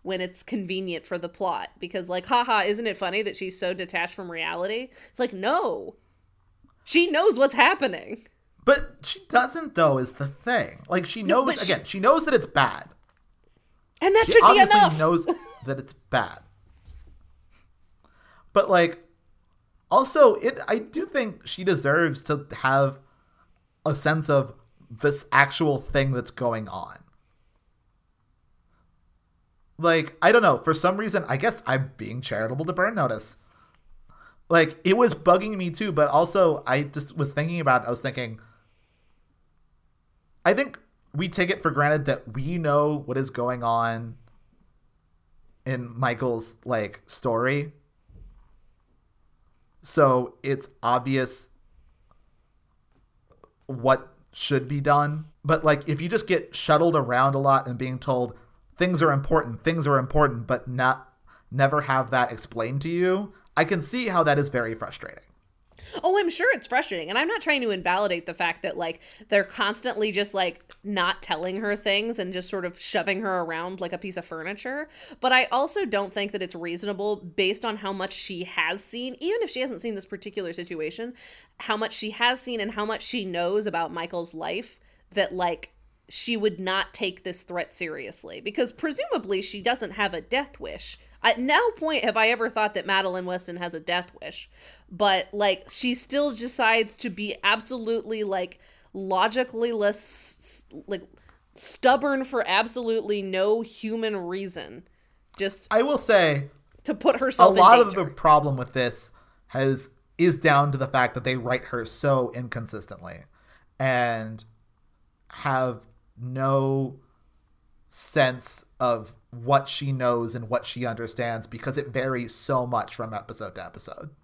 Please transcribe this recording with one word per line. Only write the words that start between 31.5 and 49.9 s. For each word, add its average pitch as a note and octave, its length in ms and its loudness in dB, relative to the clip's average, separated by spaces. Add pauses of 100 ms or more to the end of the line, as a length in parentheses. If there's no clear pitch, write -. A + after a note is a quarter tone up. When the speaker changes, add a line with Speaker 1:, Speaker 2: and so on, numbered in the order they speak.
Speaker 2:
I'm C3+ 300 -2
being G#2+ 240 -10
charitable A#2 440 -4
to F3 80 -4
Burn F#3+ 220 0
Notice. B2 420 -2 (1120)
Like, E3 360 4
it F#3 120 6
was A#3+ 180 4
bugging G3 420 4
me F3+ 140 -2
too, G3 220 -4
but D3 160 4
also E3 580 4
I C3 160 2
just C#3+ 340 -8
was C#3 160 -2
thinking E3 280 -4
about B2+ 220 4
it. A#2+ 60 -8
I - 20 -2
was A#2+ 100 -4
thinking, A#2+ 400 -8 (2000)
I F3+ 100 6
think C4+ 240 -4 (340)
we F3+ 160 -2
take F3+ 220 0
it F#3 120 -2
for E3 80 2
granted D3 360 2
that B2+ 280 -4
we C#3+ 220 -4
know D3 500 2
what B2+ 120 -4
is C3+ 120 -2
going B2 320 -4
on A#2 540 -2 (1500)
in B2 320 -6
Michael's, A#2+ 680 -2
like, A2 420 -4
story. C3 640 -2 (2000)
So B2+ 600 2